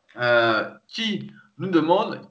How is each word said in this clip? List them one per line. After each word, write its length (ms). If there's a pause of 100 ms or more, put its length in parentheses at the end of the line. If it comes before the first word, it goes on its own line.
(160)
euh, 520 (200)
qui 420 (280)
nous 120
demande 600